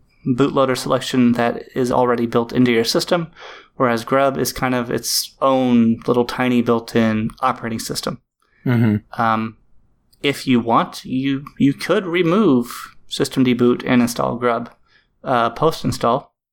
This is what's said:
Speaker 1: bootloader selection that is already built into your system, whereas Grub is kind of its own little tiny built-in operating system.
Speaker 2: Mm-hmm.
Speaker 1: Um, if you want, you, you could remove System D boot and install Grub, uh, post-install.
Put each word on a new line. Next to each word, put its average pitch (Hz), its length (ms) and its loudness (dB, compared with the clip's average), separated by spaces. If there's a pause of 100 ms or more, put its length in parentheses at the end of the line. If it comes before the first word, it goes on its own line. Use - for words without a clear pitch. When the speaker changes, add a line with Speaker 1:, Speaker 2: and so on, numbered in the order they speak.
(240)
Speaker 1:
bootloader 135 540 2
selection 127 540 2
that 117 320 -2 (100)
is 127 160 0
already 123 360 2
built 117 260 -2
into 127 180 4
your 113 140 2
system, 170 480 -2 (420)
whereas 117 300 0
Grub 135 340 2
is 127 140 -2
kind 127 200 -4
of 123 160 -2
its - 520 -4
own 123 640 4
little 120 180 2
tiny 123 380 0
built-in 113 640 0 (120)
operating 120 400 -4
system. - 420 -8 (420)
Speaker 2:
Mm-hmm. 113 560 0
Speaker 1:
Um, 110 360 -2 (640)
if - 240 -4
you 123 140 4
want, 117 440 -2
you, 135 400 -4 (140)
you 139 160 2
could 196 320 -2
remove 165 880 0 (140)
System - 340 -2
D 127 100 4
boot 120 320 2
and 123 160 2
install 120 360 -2
Grub, 120 360 -4 (520)
uh, 117 260 0
post-install. 135 800 -2 (200)